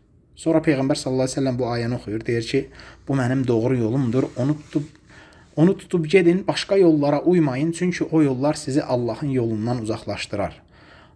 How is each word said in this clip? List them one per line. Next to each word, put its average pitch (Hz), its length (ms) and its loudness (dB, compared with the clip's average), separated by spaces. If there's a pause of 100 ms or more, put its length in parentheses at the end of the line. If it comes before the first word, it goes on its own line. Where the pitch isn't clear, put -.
(400)
Sonra 160 240 2
Peyğəmbər 139 320 2
sallallahu 131 320 -2
əleyhi - 80 -8
və 139 60 -2
səlləm 131 180 0
bu 123 80 -2
ayəni 120 300 -4
oxuyur, 110 280 -8
deyir 117 220 -2
ki, 135 140 0 (460)
bu 139 120 -2
mənim 131 280 0
doğru 123 280 2
yolumdur, 123 540 0 (100)
onu 147 220 0
tutub, 147 240 -4 (720)
onu 185 180 6
tutub 175 280 -2
gedin, 180 420 4
başqa - 320 -2
yollara 147 420 4
uymayın, 156 500 2
çünki 180 320 -4
o 160 200 0
yollar 139 300 0
sizi 143 300 -2
Allahın 123 520 -4
yolundan 117 480 -2
uzaqlaşdırar. 101 760 -6 (540)